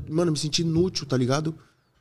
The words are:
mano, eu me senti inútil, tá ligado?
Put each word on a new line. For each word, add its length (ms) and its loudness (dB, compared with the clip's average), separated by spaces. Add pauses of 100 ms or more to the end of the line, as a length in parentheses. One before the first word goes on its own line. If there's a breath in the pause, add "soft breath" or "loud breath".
mano, 200 2
eu 40 4
me 60 -2
senti 220 -2
inútil, 440 0
tá 120 0
ligado? 360 0 (480)